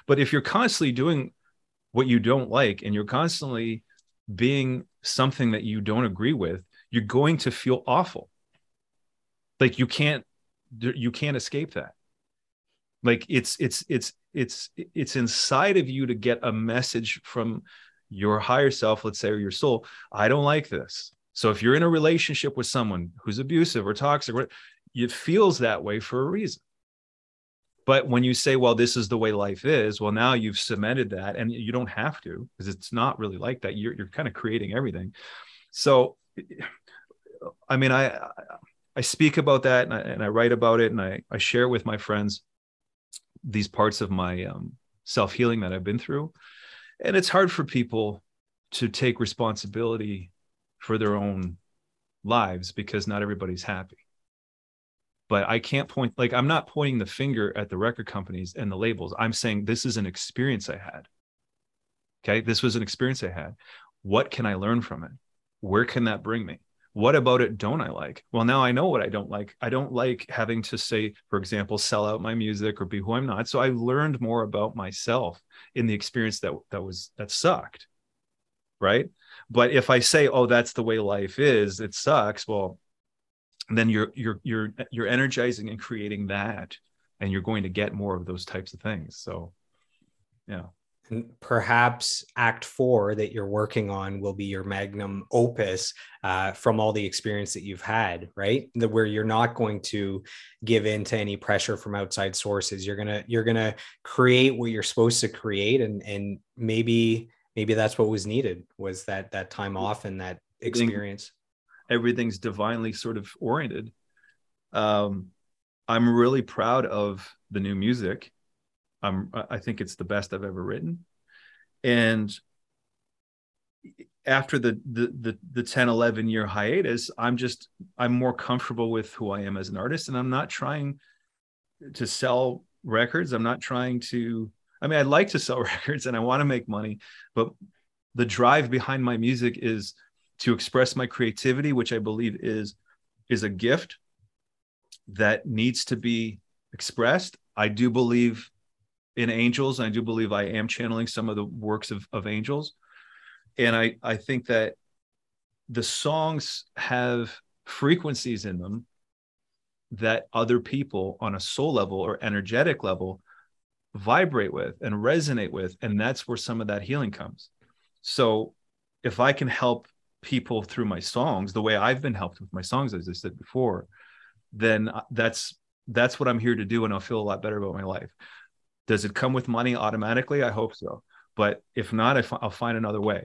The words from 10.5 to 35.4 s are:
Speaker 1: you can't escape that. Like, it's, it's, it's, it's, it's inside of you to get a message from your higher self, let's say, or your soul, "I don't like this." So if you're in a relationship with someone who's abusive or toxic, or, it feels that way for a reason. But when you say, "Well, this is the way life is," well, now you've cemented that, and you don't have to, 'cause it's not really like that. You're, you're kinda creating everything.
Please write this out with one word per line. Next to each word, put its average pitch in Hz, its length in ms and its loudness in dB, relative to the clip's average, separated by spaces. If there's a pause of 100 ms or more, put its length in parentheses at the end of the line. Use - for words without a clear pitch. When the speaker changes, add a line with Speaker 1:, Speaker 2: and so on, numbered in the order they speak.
Speaker 1:
you 120 320 -2
can't 147 260 -4
escape 143 380 -6
that. - 180 -8 (1120)
Like, 117 260 4
it's, 127 300 0
it's, - 300 -2
it's, 131 240 -2 (220)
it's, - 420 -6
it's 160 400 -6
inside 139 600 2
of 143 100 2
you 131 180 -2
to 123 80 -2
get 117 280 0
a 120 100 0
message 113 720 -2
from 113 380 -4 (480)
your 104 280 2
higher 131 320 4
self, 110 340 0
let's 107 140 -6
say, - 120 -2
or 107 60 0
your 101 140 -2
soul, 120 360 0 (240)
"I 104 180 2
don't 143 160 4
like 147 260 2
this." - 420 -8 (220)
So 113 160 2
if 104 120 -2
you're 120 120 8
in 156 80 4
a 170 60 6
relationship 156 680 2
with 123 100 -4
someone 92 460 -2 (100)
who's 107 160 -4
abusive 135 480 2
or 104 60 0
toxic, 143 420 0
or, 127 140 -2 (460)
it 120 180 0
feels 180 460 4
that 107 260 2
way 104 160 -2
for 123 220 -2
a 143 80 -2
reason. 202 320 -4 (1200)
But 135 240 6
when 123 160 4
you 127 80 4
say, 135 240 2
"Well, 123 180 6
this 120 220 4
is 110 120 -2
the 117 100 0
way 110 140 2
life 101 340 -2
is," 107 340 2
well, 104 120 0
now 117 200 4
you've 110 260 0
cemented 110 520 -2
that, 98 260 -6
and 117 160 -2
you 113 180 -6
don't 120 200 -2
have 147 320 -4
to, 87 340 -12
'cause 95 120 -8
it's 92 260 -10
not 123 240 0
really 104 180 -6
like 120 260 -6
that. 95 140 -6
You're, 107 160 -6
you're 101 140 -10
kinda - 240 -6
creating 107 440 -4
everything. 92 400 -4 (560)